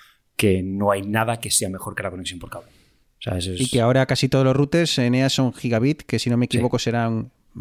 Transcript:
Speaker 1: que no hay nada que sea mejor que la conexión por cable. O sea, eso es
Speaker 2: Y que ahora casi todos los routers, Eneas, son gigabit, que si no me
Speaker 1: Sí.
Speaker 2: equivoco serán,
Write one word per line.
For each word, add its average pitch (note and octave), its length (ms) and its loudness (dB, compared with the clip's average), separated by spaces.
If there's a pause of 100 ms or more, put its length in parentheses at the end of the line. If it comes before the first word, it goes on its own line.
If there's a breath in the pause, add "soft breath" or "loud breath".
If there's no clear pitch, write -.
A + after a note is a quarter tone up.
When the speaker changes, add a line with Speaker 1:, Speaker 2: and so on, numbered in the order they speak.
(360 soft breath)
Speaker 1:
que F#2 260 2
no G2 280 0
hay G2 120 0
nada A2 360 -2
que - 120 -10
sea - 180 0
mejor F#2+ 260 -10
que G2+ 80 -6
la G2 80 -6
conexión F2+ 280 -10
por E2+ 120 -14
cable. - 180 -14
O - 540 -20
sea, - 160 -4
eso F#2 140 -4
es F2+ 80 -6
Speaker 2:
Y C3 100 -2
que B2 100 2
ahora B2 260 4
casi C3 220 0
todos C3+ 160 2
los C3 120 4
routers, D3+ 420 2
Eneas, B2+ 340 2
son C3 200 2
gigabit, A#2+ 500 0
que - 160 -2
si A#2+ 120 -2
no A#2+ 60 2
me B2 80 2
Speaker 1:
Sí. A#2+ 120 0
Speaker 2:
equivoco A#2+ 220 2
serán, A2+ 520 -2 (300)